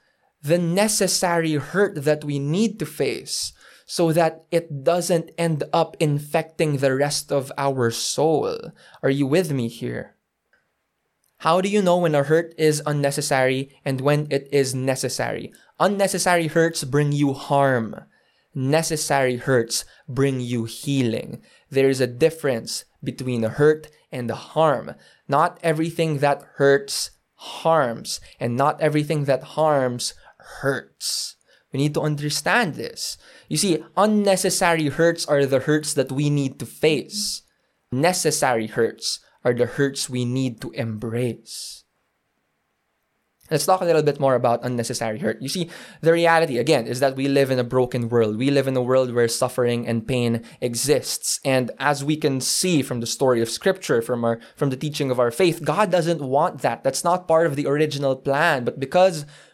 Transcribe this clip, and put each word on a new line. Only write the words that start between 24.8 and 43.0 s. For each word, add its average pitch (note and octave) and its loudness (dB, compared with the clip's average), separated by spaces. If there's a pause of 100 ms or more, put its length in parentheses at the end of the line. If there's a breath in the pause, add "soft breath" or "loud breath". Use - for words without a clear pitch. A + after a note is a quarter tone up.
Not D#3+ 0
everything D#3+ 0
that C#3+ 0 (120)
hurts C#3 2 (240)
harms, - -2 (180 loud breath)
and A#2+ -4
not C#3 0
everything D3+ 0
that C3 -2
harms C3+ 0 (460 soft breath)
hurts. - -6 (340 soft breath)
We C3 -6
need D3 0
to D#3+ 0
understand D3+ 0
this. - -10 (300 loud breath)
You D3+ -4
see, E3 0 (120)
unnecessary F#3 2
hurts E3 2
are C#3+ 2
the C3+ 2
hurts D3+ 0
that C3+ 0
we D3 0
need C#3 -2
to A#2 -10
face. C3 -2 (500)
Necessary C#3 0
hurts - -4 (240 soft breath)
are B2+ 2
the A#2 0
hurts C#3 -2
we B2 -4
need B2 -2
to B2+ -10
embrace. A2+ -6 (1700)